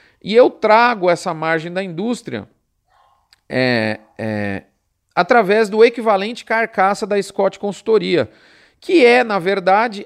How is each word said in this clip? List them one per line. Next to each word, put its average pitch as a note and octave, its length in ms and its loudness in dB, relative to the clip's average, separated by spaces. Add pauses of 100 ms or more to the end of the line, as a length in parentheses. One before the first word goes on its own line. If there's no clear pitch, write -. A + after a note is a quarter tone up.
(240)
E F#3+ 100 -6
eu B3 160 6
trago G#3+ 600 2
essa E3+ 240 -2
margem D#3+ 380 -4
da F#3+ 120 -6
indústria, E3+ 640 -8 (1000)
é, A#2 520 -2 (180)
é, G#2 460 -6 (500)
através G#3 560 2
do G#3+ 140 4
equivalente A3 600 0
carcaça G#3+ 600 -2
da G3+ 160 -2
Scott F#3+ 380 -4
Consultoria, F#3 680 -2 (500)
que E4 240 2
é, A#3+ 200 6
na G#3 160 -2
verdade, G3 680 0